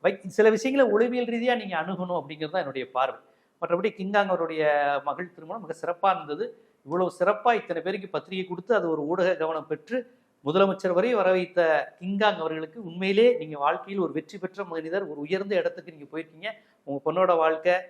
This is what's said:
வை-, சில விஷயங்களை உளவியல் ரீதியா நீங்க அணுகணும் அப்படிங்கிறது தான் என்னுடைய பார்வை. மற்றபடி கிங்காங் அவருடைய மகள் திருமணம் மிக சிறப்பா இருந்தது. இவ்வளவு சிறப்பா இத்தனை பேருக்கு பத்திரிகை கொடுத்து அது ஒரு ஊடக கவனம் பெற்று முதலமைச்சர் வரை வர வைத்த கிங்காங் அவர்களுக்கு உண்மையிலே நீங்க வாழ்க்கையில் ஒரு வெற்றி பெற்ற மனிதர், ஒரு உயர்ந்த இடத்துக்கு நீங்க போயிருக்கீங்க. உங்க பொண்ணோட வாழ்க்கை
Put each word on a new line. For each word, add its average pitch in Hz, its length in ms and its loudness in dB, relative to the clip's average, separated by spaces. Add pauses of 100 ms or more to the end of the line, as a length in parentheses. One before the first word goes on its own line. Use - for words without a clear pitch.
வை-, 196 160 0 (180)
சில 214 180 8
விஷயங்களை 262 300 2 (100)
உளவியல் 240 380 2
ரீதியா 240 280 0
நீங்க 190 200 -8
அணுகணும் 180 380 -4
அப்படிங்கிறது 151 360 -8
தான் 180 100 0
என்னுடைய 131 200 -6 (100)
பார்வை. 131 240 0 (420)
மற்றபடி 175 360 0
கிங்காங் 196 360 2
அவருடைய 160 300 -2 (440)
மகள் 165 260 -8
திருமணம் 175 300 -14
மிக 160 180 -10
சிறப்பா 175 320 0
இருந்தது. 160 320 -4 (400)
இவ்வளவு 170 320 0
சிறப்பா 208 420 2
இத்தனை 165 260 -6
பேருக்கு 190 300 -6
பத்திரிகை 185 320 -6
கொடுத்து 180 300 -6
அது 175 160 0
ஒரு 151 160 -2
ஊடக 180 320 2
கவனம் 160 300 -4
பெற்று 214 260 -6 (480)
முதலமைச்சர் 185 520 2
வரை 220 120 2 (100)
வர 185 160 4
வைத்த 180 240 0 (400)
கிங்காங் 196 440 0
அவர்களுக்கு 160 340 -6 (120)
உண்மையிலே 190 360 4 (160)
நீங்க 156 240 -10
வாழ்க்கையில் 190 400 0
ஒரு 135 120 -4
வெற்றி 160 260 -10
பெற்ற 190 280 -8
மனிதர், 165 400 -4
ஒரு 147 140 -10
உயர்ந்த 190 340 -2
இடத்துக்கு 170 360 -6
நீங்க 143 180 -20
போயிருக்கீங்க. 160 360 -10 (380)
உங்க 139 180 -6
பொண்ணோட 175 380 2
வாழ்க்கை 160 320 2 (140)